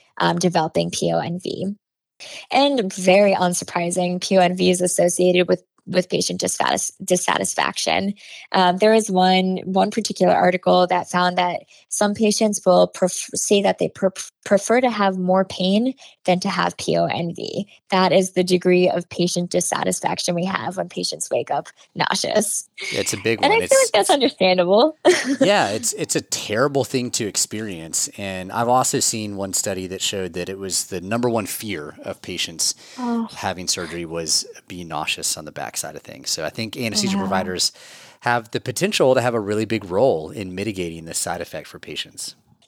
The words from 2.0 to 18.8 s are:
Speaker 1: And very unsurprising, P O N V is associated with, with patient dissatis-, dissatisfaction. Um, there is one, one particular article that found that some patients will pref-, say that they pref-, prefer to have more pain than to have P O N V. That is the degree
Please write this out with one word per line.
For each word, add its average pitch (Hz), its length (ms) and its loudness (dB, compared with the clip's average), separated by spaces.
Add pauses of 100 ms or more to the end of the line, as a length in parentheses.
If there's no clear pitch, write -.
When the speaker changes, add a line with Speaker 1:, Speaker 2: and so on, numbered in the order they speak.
Speaker 1:
And 262 420 2
very 190 400 6
unsurprising, 180 880 0
P 190 160 2
O 185 40 8
N 180 140 4
V 180 140 2
is 180 100 2
associated 180 680 2
with, 180 140 0 (220)
with 180 240 -2
patient - 300 -2
dissatis-, - 540 -2 (100)
dissatisfaction. - 1120 0 (400)
Um, 180 240 4
there 214 160 6
is 214 180 2
one, 185 540 4
one 190 260 2
particular 196 420 2
article 180 540 4
that 180 220 -2
found 180 280 0
that 180 260 -2 (260)
some 208 240 0
patients 208 520 2
will 180 220 6
pref-, - 480 -4
say 202 280 2
that 190 160 0
they 170 100 0
pref-, - 420 -4 (140)
prefer 226 360 2
to 254 80 4
have 202 280 0
more 185 280 2
pain 202 480 0 (320)
than 185 140 2
to 196 100 -4
have 175 280 -2
P 165 200 -2
O 170 80 2
N 170 300 -4
V. - 320 -6 (220)
That 185 220 4
is 185 200 4
the 185 120 2
degree 180 460 4